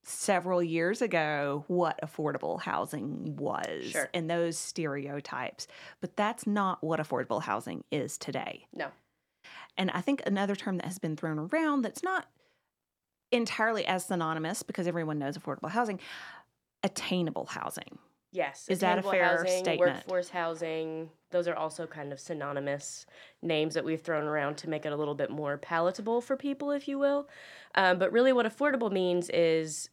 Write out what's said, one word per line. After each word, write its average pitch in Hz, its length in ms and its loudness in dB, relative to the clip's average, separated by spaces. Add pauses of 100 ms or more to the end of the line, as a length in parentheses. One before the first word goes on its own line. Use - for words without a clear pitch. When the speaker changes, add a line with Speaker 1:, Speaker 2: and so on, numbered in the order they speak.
Speaker 1:
several 180 600 0
years 170 380 0
ago 151 680 0
what 175 340 2
affordable 151 600 -4
housing - 720 -4
was - 560 -4
Speaker 2:
Sure. - 220 -2
Speaker 1:
and 165 160 -2
those 170 280 0
stereotypes. 143 1080 -6 (320)
But - 160 -8
that's 208 320 0
not 202 340 2
what 160 200 0
affordable 127 400 -2
housing - 500 -4
is 139 260 -2
today. - 560 -6
Speaker 2:
No. 143 140 -6 (920)
Speaker 1:
And 185 140 0
I 180 100 -4
think 277 240 0
another 202 300 2
term 190 220 -2
that - 80 -4
has 180 120 -6
been 156 200 -2
thrown 156 200 -2
around 285 440 2
that's - 220 -4
not 370 220 -2 (1040)
entirely 226 540 2
as 185 200 2
synonymous, 160 580 0
because 180 240 -2
everyone 160 320 0
knows 143 180 -2
affordable 151 320 -6
housing, 214 300 0 (840)
attainable 180 640 0
housing. - 540 -6 (320)
Speaker 2:
Yes, 156 380 -2
Speaker 1:
Is 190 100 2
that 180 180 6
a - 20 2
Speaker 2:
attainable 190 120 0
Speaker 1:
fair 175 260 6
Speaker 2:
housing, 185 260 2
Speaker 1:
statement? 170 320 4
Speaker 2:
workforce 180 340 -4
housing, 160 800 -2 (220)
those 175 160 2
are 170 80 0
also 160 320 -4
kind 143 260 -8
of 139 60 -12
synonymous 143 840 -4 (360)
names 156 320 2
that 165 100 0
we've 160 180 0
thrown 156 220 0
around 151 360 0
to 160 100 -6
make 151 160 -2
it 151 80 0
a - 20 -2
little 147 200 0
bit 143 140 0
more 143 280 -4
palatable 190 640 0
for 269 160 -2
people, 285 340 -4
if 285 160 -2
you 277 100 -2
will. 285 300 2 (480)
Um, 185 240 6
but 185 120 4
really 254 220 8
what 240 120 6
affordable 233 460 2
means 180 400 2
is 160 600 4